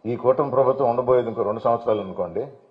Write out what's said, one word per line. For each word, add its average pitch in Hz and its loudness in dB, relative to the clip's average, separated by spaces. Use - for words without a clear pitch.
ఈ 117 -4
కూటమి 131 2
ప్రభుత్వం 131 2
ఉండబోయేది 120 2
ఇంకో 113 -4
రెండు 104 -2
సంవత్సరాలు 117 0
అనుకోండి. 95 -6